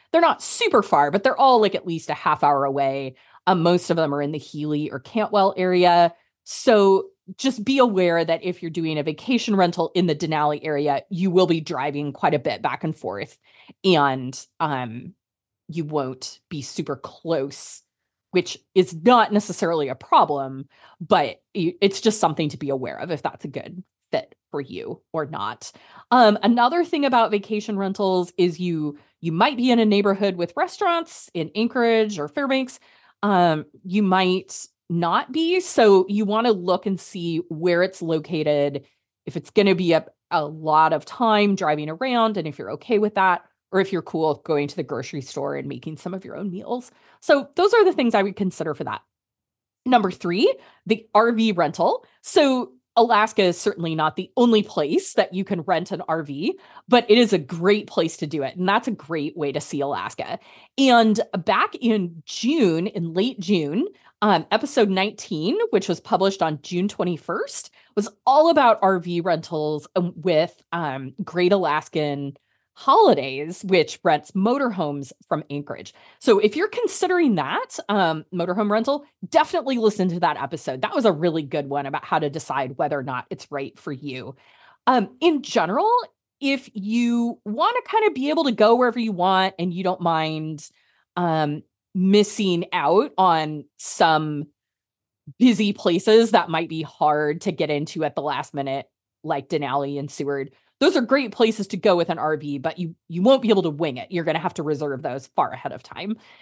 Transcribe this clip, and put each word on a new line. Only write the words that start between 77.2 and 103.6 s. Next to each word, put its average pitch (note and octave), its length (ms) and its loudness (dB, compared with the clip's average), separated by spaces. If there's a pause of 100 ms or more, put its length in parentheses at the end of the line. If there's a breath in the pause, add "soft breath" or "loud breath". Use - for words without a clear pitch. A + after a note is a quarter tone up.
that, D#3+ 420 -4 (120)
um, E3+ 440 0
motorhome F#3 380 -2
rental, C#4 340 0 (240 loud breath)
definitely C4+ 480 0
listen G#3 320 2
to E3 120 -6
that D#3+ 160 0
episode. C3+ 440 -8
That G#3 140 -4
was C#4 100 2
a G#3 60 6
really D#3+ 320 -2
good C#3+ 240 -6
one C#3 180 -4
about C#3+ 200 -8
how E3 120 0
to D3+ 120 -2
decide C#3 480 -6
whether F3 200 -2
or C3+ 60 -6
not B2 260 -8
it's - 220 -14
right C#3 260 -10
for - 140 -12
you. C3 440 -12 (520 soft breath)
Um, B3 220 2 (100)
in D#4 240 2
general, A3+ 480 0 (480)
if C#4 340 -4
you A#3 720 -2
wanna E4+ 440 -2
kinda G#4 240 2
be C4+ 180 -4
able D#4 160 0
to B3+ 80 0
go A3 220 6
wherever B3 240 2
you A3 120 -2
want F#3+ 480 2
and F3 140 -4
you F#3 100 -4
don't F#3 180 -2
mind, D#3 640 -2 (500)
um, D#3+ 460 0 (300)
missing F#3+ 800 2
out F3+ 460 2
on D#3 480 2 (120)
some D#3 680 0 (920)
busy G#3+ 360 4
places G#3+ 580 4
that F3+ 180 2
might E3 200 -4
be D#3+ 140 -6
hard D3+ 580 0
to F3+ 100 -2
get D#3+ 180 -2
into D#3 360 -4
at C#3+ 100 -6
the D#3 60 -4
last C#3+ 320 -6
minute, C3+ 360 -6 (360)
like D3 240 -6
Denali C#3+ 500 -4
and D3 100 -8
Seward, C#3 420 -6 (280)
those D4+ 180 4
are C4+ 40 2
great B3 300 0
places A3+ 360 0
to - 100 -8
go F3+ 180 4
with E3+ 140 0
an E3 80 -4
R D#3 200 -2
V, D3 200 -8
but D#3+ 220 -6
you, E3+ 160 -8 (120)
you E3+ 140 -6
won't C4 220 4
be A3 60 2
able G3 120 4